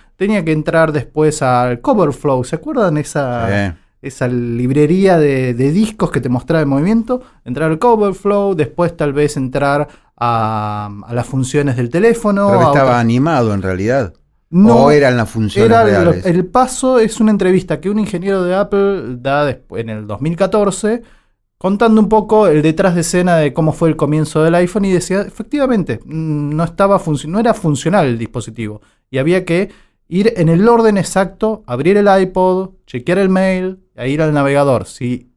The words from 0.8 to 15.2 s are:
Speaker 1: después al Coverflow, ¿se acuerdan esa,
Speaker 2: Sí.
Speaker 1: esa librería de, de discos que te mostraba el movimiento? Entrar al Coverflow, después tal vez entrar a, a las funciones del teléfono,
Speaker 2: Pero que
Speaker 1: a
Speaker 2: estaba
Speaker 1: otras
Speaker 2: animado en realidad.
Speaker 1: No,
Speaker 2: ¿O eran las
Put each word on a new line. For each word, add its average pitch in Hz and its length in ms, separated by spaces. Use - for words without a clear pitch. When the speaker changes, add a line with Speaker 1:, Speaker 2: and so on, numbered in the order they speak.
Speaker 1:
después 151 500
al 123 400
Coverflow, 147 640
¿se 165 120
acuerdan 202 420
esa, 117 720
Speaker 2:
Sí. 85 60
Speaker 1:
esa 135 260
librería 139 880
de, 135 360
de 131 180
discos 196 400
que 135 100
te 127 80
mostraba 143 320
el 147 60
movimiento? 220 540
Entrar 160 280
al 160 80
Coverflow, 202 760
después 170 400
tal 147 180
vez 147 240
entrar 143 500
a, 107 720
a 120 80
las 120 120
funciones 135 500
del 120 140
teléfono, 202 580
Speaker 2:
Pero 196 120
que 170 60
Speaker 1:
a - 20
Speaker 2:
estaba 139 220
Speaker 1:
otras 120 120
Speaker 2:
animado 120 520
en 98 80
realidad. 95 520
Speaker 1:
No, 196 360
Speaker 2:
¿O 147 60
eran 139 240
las 110 140